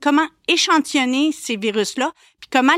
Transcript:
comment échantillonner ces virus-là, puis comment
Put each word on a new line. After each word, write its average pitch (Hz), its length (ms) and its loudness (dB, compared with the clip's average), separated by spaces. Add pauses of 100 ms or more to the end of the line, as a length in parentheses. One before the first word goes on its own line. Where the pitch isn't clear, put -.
comment 294 260 0 (200)
échantillonner 294 840 0
ces - 240 -6
virus-là, 220 540 -2 (280)
puis - 120 -20
comment 262 260 4